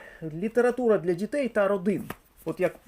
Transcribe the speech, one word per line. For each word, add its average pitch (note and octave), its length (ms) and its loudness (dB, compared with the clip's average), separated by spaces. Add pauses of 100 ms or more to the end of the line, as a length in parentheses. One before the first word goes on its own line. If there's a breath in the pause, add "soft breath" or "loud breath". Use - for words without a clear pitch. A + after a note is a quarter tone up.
(340 loud breath)
література A#3 640 2
для E3+ 160 0
дітей G#3+ 360 -2
та G3+ 180 2
родин? F#3+ 420 0 (360)
От D#3+ 140 -6
як F3+ 160 0 (120)